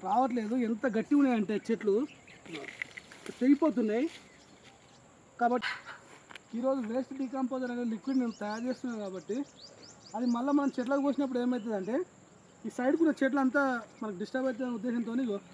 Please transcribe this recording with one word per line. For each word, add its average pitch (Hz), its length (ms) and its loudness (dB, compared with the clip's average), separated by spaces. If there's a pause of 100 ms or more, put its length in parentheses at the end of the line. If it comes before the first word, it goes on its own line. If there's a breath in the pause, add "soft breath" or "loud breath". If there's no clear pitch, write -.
రావట్లేదు. 233 480 2 (140)
ఎంత 233 160 -2 (120)
గట్టిగా 285 240 4
ఉన్నాయంటే 220 340 2 (140)
చెట్లు 214 260 2 (1400)
తెగిపోతున్నాయి. 247 680 4 (1300)
కాబట్టి 240 300 2 (880)
ఈరోజు 262 240 2 (100)
వేస్ట్ 254 300 -4
డీకంపోజర్ 262 540 -2
అనే 240 180 -4
లిక్విడ్ 262 280 -2
నేను 233 200 -2
తయారు 214 260 -6
చేస్తున్నాను 247 380 -6
కాబట్టి 190 320 -6 (800)
అది 247 180 -2
మళ్ళీ 262 240 0
మనం 277 180 2
చెట్లకు 269 300 0
పోసినప్పుడు 269 380 0
ఏమవుతుందంటే 220 520 -2 (720)
ఈ 214 100 -6
సైడ్కు 277 280 2
ఉన్న 311 160 4
చెట్లు 269 240 2
అంతా 262 180 4 (380)
మనకు 214 200 -6
డిస్టర్బ్ 262 280 -2
అవుతుందనే 247 300 -2
ఉద్దేశంతో 233 360 -2 (100)
ఇగో 202 140 -2 (160)